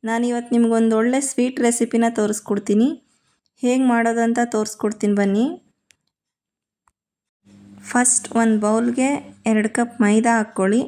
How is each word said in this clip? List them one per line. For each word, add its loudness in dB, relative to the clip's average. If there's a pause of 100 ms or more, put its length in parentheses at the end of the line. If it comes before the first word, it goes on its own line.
ನಾನಿವತ್ತು -4
ನಿಮ್ಗೊಂದು 2
ಒಳ್ಳೆ 0
ಸ್ವೀಟ್ -2
ರೆಸಿಪಿನ 0
ತೋರಿಸ್ಕೊಡ್ತೀನಿ. -2 (520)
ಹೇಗ್ 0
ಮಾಡೋದಂತ 0
ತೋರಿಸ್ಕೊಡ್ತೀನಿ -2
ಬನ್ನಿ. 0 (2250)
ಫಸ್ಟ್ -2
ಒಂದ್ 2
ಬೌಲ್‌ಗೆ -2
ಎರಡು 2
ಕಪ್ -4
ಮೈದಾ 4
ಹಾಕ್ಕೊಳ್ಳಿ. 0